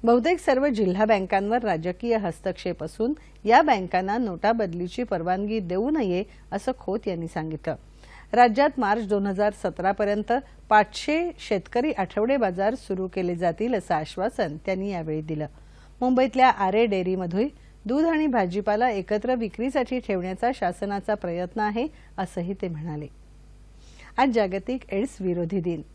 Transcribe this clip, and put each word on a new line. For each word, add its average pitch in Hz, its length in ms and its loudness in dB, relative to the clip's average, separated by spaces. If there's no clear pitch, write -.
बहुतेक 247 360 4
सर्व 269 280 2
जिल्हा 202 360 2
बँकांवर 202 580 2
राजकीय 180 540 -2
हस्तक्षेप 180 680 -4
असून 220 280 -2
या 240 180 8
बँकांना 190 560 2
नोटाबदलीची 190 840 -2
परवानगी 196 560 -2
देऊ 190 320 -2
नये, 190 340 0
असं 202 260 -4
खोत 208 280 -4
यांनी 170 220 -4
सांगितलं. 156 460 -6
राज्यात 247 460 6
मार्च 214 300 0
दोन 202 180 0
हजार 202 260 0
सतरा 185 400 -2
पर्यंत 208 400 -2
पाचशे 302 680 2
शेतकरी 240 540 -2
आठवडे 214 440 0
बाजार 196 380 0
सुरू 190 340 -6
केले 180 260 -2
जातील, 190 400 0
असं 185 200 -2
आश्वासन 185 640 -4
त्यांनी 190 240 -4
यावेळी 160 300 -4
दिलं. 156 260 -6
मुंबईतल्या 254 480 4
आरे 208 380 4
डेअरीमध्ये 185 640 0
दूध 269 200 0
आणि 311 220 2
भाजीपाला 214 640 0
एकत्र 208 440 -2
विक्रीसाठी 247 640 -2
ठेवण्याचा 190 560 -2
शासनाचा 196 600 -4
प्रयत्न 180 460 -6
आहे, 214 260 0
असंही 185 440 -6
ते 190 60 -6
म्हणाले. 151 380 -8
आज 262 180 4
जागतिक 208 460 0
एड्स 202 300 -2
विरोधी 175 400 -2
दिन. 160 220 -4